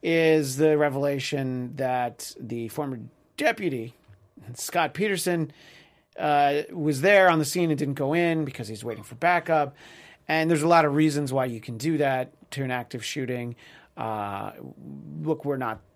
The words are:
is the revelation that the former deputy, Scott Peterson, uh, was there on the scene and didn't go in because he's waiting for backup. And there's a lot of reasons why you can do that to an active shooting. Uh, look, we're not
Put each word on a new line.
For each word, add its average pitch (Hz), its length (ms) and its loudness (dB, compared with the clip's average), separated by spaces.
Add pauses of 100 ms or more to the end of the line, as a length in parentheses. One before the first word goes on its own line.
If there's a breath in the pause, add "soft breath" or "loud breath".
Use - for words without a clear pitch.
is 160 560 4
the 151 200 4
revelation 139 1000 -2
that 127 600 -4
the 117 300 -6
former 135 300 -6 (380)
deputy, 151 560 -2 (640)
Scott - 380 -2
Peterson, 175 580 0 (680 loud breath)
uh, 147 520 4
was 151 300 -2
there 190 280 8
on 160 100 4
the 151 60 2
scene 170 260 0
and 143 80 0
didn't 143 160 -2
go 139 180 -2
in 170 320 2
because 127 220 -10
he's 110 160 -12
waiting 110 200 -8
for 120 120 -16
backup. 165 600 2 (520 loud breath)
And 160 220 2
there's 160 140 4
a 160 40 2
lot 170 180 8
of 143 100 2
reasons 147 380 2
why 131 120 0
you 117 140 -6
can 113 180 -10
do 151 200 -2
that 131 340 0 (200)
to 139 120 -6
an 127 80 -4
active 123 320 -6
shooting. 123 520 -6 (420 loud breath)
Uh, 101 540 -6 (680)
look, 156 240 -4
we're 143 120 -2
not 113 220 -6 (160)